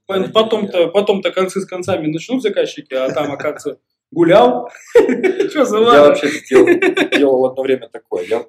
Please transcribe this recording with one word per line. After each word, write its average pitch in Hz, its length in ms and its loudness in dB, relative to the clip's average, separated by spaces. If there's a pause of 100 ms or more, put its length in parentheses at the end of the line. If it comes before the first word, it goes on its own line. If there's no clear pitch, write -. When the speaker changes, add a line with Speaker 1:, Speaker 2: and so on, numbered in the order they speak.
Speaker 1:
Пон-, 190 180 -4
Speaker 2:
Да, - 60 -14
Speaker 1:
потом-то, 214 460 -2
Speaker 2:
я 165 80 2
Speaker 1:
потом-то 196 440 -2
концы 185 300 -4
с 190 40 -10
концами 180 420 -6
начнут 165 340 -6
заказчики, 170 520 -6
а 131 180 -4
там, 147 200 -6
оказывается, 143 480 -8 (320)
гулял. 185 580 4 (240)
<laughs> 370 560 0
Что 294 160 0
за 208 140 -4
Speaker 2:
Я 220 40 4
Speaker 1:
лажа? 147 260 6
Speaker 2:
вообще 143 200 0
сделал, - 380 2 (500)
делал 131 280 2
одно 131 180 -4
время 131 260 -4
такое. - 360 -10
Я, 113 240 -4